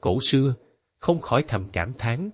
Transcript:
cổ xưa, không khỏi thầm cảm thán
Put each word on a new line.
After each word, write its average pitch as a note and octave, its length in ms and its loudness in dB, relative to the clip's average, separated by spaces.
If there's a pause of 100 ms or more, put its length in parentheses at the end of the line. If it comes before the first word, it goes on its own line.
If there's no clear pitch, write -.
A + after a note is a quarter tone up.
cổ G2 200 2
xưa, C3+ 340 2 (440)
không E3+ 220 0
khỏi B2+ 280 0
thầm G2 240 -2
cảm F2 160 -2 (100)
thán C3 360 -4